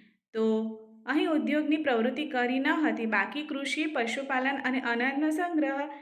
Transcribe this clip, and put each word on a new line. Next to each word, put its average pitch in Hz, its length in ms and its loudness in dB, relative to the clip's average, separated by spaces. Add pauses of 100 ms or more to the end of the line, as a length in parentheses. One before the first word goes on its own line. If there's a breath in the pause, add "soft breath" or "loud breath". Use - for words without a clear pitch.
(340 loud breath)
તો 220 300 2 (420)
અહીં 320 220 2
ઉદ્યોગની 294 500 2
પ્રવૃત્તિ 262 480 0
કરી 247 340 0
ન 277 80 0
હતી, 247 380 2
બાકી 214 380 0
કૃષિ, 277 420 -4
પશુપાલન 269 800 -2
અને 262 140 0
અનાજનો 262 500 0
સંગ્રહ 302 600 0 (120)